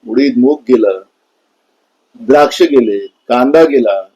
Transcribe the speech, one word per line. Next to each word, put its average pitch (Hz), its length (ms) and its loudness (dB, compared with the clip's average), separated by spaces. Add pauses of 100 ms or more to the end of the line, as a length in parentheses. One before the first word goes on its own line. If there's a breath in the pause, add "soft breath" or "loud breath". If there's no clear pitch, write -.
उडीद 123 300 -2
मूग 139 220 0 (100)
गेला, 107 300 0 (1160)
द्राक्ष 139 460 0
गेले, 120 460 0
कांदा 135 560 0
गेला 117 380 0 (140)